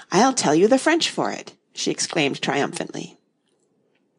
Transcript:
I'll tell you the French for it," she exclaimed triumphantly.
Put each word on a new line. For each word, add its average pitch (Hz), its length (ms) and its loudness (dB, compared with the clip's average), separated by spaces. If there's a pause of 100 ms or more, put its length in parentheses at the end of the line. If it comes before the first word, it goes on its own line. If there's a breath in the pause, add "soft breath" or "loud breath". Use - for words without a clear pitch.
(120)
I'll 254 220 4
tell 156 220 2
you 185 120 6
the 262 120 4
French 320 320 2
for 123 180 -4
it," - 240 -12 (200)
she - 180 -4
exclaimed - 500 -2
triumphantly. - 800 -6 (1000)